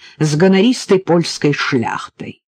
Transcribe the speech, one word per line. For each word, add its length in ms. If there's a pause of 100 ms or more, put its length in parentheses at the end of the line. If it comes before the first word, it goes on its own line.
(200)
с 160
гонористой 640
польской 540
шляхтой. 1000